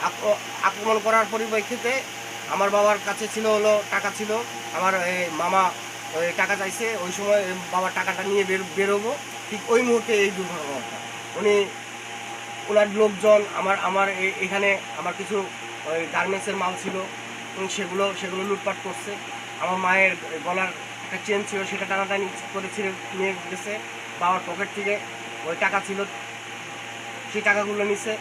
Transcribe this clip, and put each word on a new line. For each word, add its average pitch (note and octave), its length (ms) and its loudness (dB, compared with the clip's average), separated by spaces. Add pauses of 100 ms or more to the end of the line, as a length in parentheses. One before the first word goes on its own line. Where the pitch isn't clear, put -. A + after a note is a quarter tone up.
আক্র-, G#3 300 2 (280)
আক্রমণ G#3 400 2
করার A3 280 6
পরিপ্রেক্ষিতে A3+ 680 0 (480)
আমার F#3+ 200 2
বাবার G#3 360 6
কাছে G3+ 280 -2
ছিল A3 120 0
হলো G#3+ 440 6
টাকা G3+ 280 0
ছিল, G#3+ 260 -2 (300)
আমার F3+ 340 2
এই F3+ 240 0
মামা F3+ 400 4 (420)
ওই E3+ 240 2
টাকা G3 180 4
চাইছে, G3 420 -2
ওই F3+ 200 -4
সময় G3+ 380 2 (160)
বাবার F#3 240 2
টাকাটা F#3 280 -2
নিয়ে G3 200 4
বের-, F#3+ 200 0 (120)
বেরোবো, G3+ 420 2 (320)
ঠিক G#3 180 -6
ওই A#3 140 6
মুহূর্তে A#3 320 4
এই G3+ 180 6
দুর্ঘটনাটা। D3+ 680 -6 (380)
উনি, G3+ 300 4 (1040)
ওনার G#3 200 6
লোকজন, G#3 540 8 (120)
আমার, F#3+ 240 2
আমার F#3+ 300 4
এ-, F#3+ 220 0 (100)
এখানে G3 360 2 (200)
আমার F3 200 -2
কিছু G3 300 -2 (380)
ওই D#3+ 280 0
গার্মেন্টসের F#3+ 420 0
মাল F#3+ 180 0 (100)
ছিল, F#3+ 120 -4 (640)
উনি F#3+ 120 -4
সেগুলো, G3 500 0
সেগুলো F#3 240 -4
লুটপাট G3 400 -2
করছে। - 320 -8 (440)
আমার F3+ 180 0
মায়ের F#3 340 6 (320)
গলার F#3 240 0
একটা - 580 -10
চেন G3+ 240 0
ছিল, F#3+ 160 -2
সেটা F#3+ 200 -4
টানাটানি G3 400 0 (280)
করে F#3+ 220 -4
ছিঁড়ে G3 160 -2 (220)
নিয়ে F#3+ 200 0 (180)
গেছে। G#3 280 -6 (400)
বাবার F3+ 280 4
পকেট G3+ 280 -4
থেকে G3+ 220 0 (480)
ওই E3 140 -2
টাকা G3 280 2
ছিল, G3 160 -2 (1300)
সেই G#3+ 80 -2
টাকাগুলো G#3 420 2
নিছে। G#3 380 0